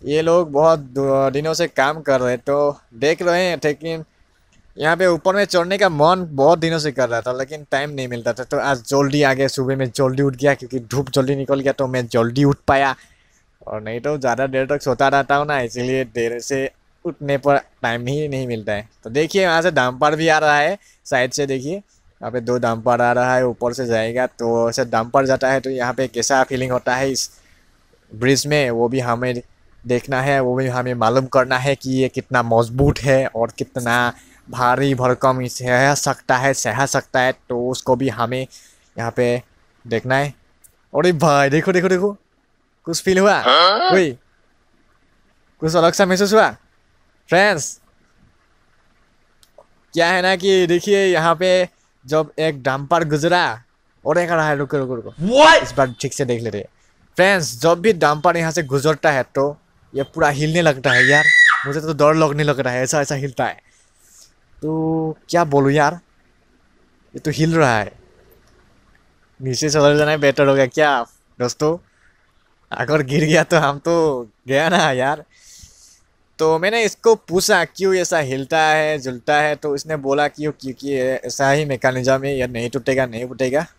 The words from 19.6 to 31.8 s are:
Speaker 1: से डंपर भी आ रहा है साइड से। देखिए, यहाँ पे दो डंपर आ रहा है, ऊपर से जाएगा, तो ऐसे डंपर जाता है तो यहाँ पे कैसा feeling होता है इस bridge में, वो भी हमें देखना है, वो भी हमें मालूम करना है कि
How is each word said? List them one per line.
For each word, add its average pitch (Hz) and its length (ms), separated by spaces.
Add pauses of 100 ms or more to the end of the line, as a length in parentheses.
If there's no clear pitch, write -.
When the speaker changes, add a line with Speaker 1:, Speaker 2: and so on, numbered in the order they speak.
Speaker 1:
से 180 100
डंपर 135 440
भी 160 120
आ 156 100
रहा 147 200
है 165 200 (280)
साइड 127 260
से। 143 140
देखिए, 135 280
यहाँ - 580
पे 123 100
दो 123 160
डंपर 117 420
आ 123 120
रहा 123 220
है, 127 120
ऊपर 120 260
से 127 140
जाएगा, 117 420
तो 117 420
ऐसे 131 160
डंपर 117 400
जाता 131 240
है 135 100
तो 135 120
यहाँ 127 220
पे 127 140
कैसा 131 360
feeling 127 280
होता 123 220
है 135 160
इस - 200 (840)
bridge 127 340
में, 147 240
वो 117 180
भी 131 120
हमें 120 340 (500)
देखना 123 360
है, 139 200
वो 123 160
भी 131 120
हमें 123 280
मालूम 120 320
करना 131 300
है 135 180
कि 131 160